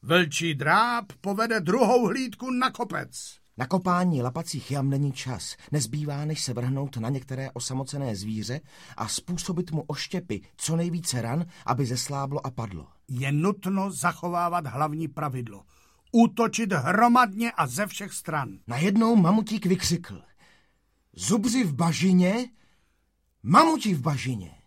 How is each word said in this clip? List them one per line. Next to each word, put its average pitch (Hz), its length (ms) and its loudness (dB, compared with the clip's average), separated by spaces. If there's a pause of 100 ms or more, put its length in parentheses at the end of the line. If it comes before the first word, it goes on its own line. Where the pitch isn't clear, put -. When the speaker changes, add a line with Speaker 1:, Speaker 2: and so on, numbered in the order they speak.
Speaker 1:
Vlčí 165 520 2
dráp 202 640 2
povede 220 400 -2
druhou 226 460 4
hlídku 247 440 -4
na 254 200 0
kopec. - 680 -8 (180)
Speaker 2:
Na 123 100 -4
kopání 180 560 2
lapacích 131 480 -6
jam 139 200 0
není 139 220 0
čas. - 440 -10 (160)
Nezbývá, 147 520 -4
než 151 180 -4
se 127 120 -6
vrhnout 135 420 -4
na 113 120 -4
některé 131 420 -6
osamocené 131 640 -6
zvíře 107 440 -6 (360)
a 110 120 -6
způsobit 175 600 -4
mu 156 120 -2
oštěpy, 151 580 -6 (160)
co 160 200 -2
nejvíce 165 460 -2
ran, 135 240 -2 (200)
aby 123 200 0
zesláblo 139 600 -4
a 127 40 -4
padlo. 98 380 -10 (200)
Speaker 1:
Je 135 240 -2
nutno 196 580 0
zachovávat 175 760 -2
hlavní 151 420 -2
pravidlo. 131 560 -8 (480)
Útočit 226 600 4
hromadně 220 800 4
a 160 140 0
ze 143 200 -4
všech - 260 -10
stran. - 540 -6
Speaker 2:
Najednou 208 500 4
mamutík 208 500 4
vykřikl: - 560 -2 (880)
„Zubři 220 520 2
v 151 100 0
bažině, 180 720 4 (960)
mamuti 233 520 6
v 139 60 -2
bažině!“ 123 540 -4 (120)